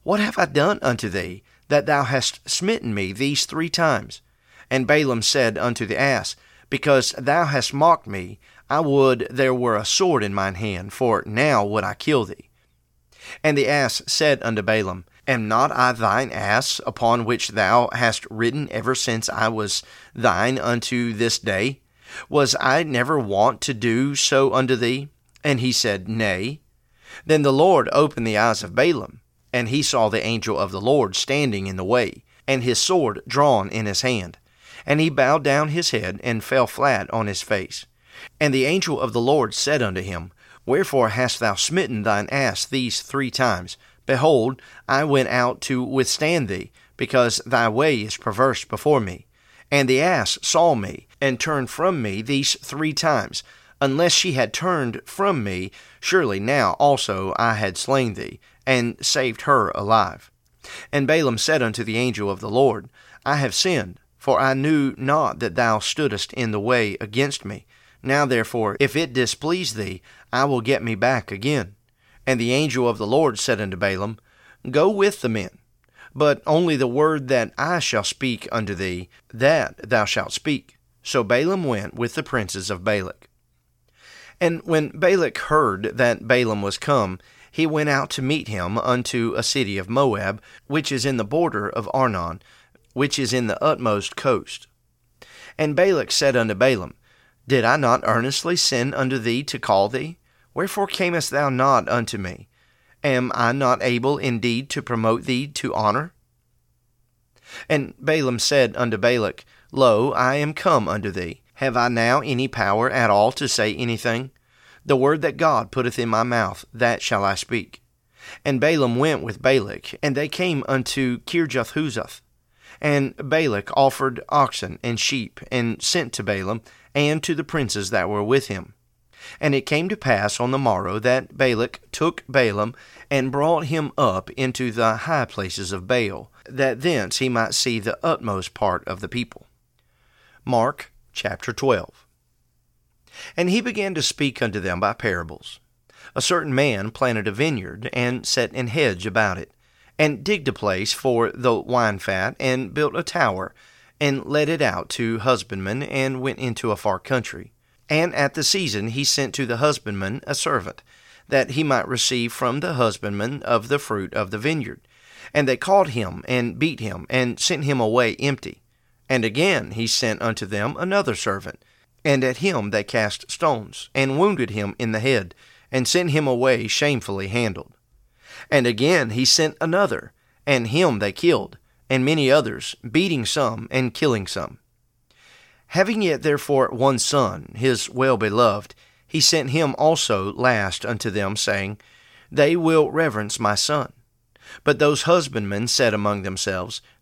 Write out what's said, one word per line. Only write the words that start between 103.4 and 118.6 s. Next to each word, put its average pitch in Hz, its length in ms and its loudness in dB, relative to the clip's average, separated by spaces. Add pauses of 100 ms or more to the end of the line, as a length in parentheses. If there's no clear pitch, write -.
not 131 300 2
able 123 360 0
indeed 120 520 0
to 143 120 -6
promote 113 420 0
thee 131 240 -2
to 139 260 -6
honor?" 113 380 0 (1600)
And - 300 -2
Balaam 139 400 0
said 131 380 2
unto 117 220 0
Balak, 117 460 2 (280)
"Lo, 123 400 6
I 127 240 2
am 147 160 -2
come 143 360 2
unto 101 220 -4
thee. 87 320 -8 (120)
Have 135 220 -2
I 120 120 2
now 120 320 2
any 131 280 -2
power 110 420 2
at 117 200 4
all 104 220 6
to 143 160 -4
say 110 260 0
anything? 117 560 -2 (540)
The 143 120 2
word 139 260 2
that 143 140 -2
God 131 340 2
putteth 123 280 -2
in 117 100 -2
my 110 140 2
mouth, 117 500 -2
that 117 300 0
shall 101 220 0
I 98 100 2
speak." - 480 -6 (640)
And 135 160 0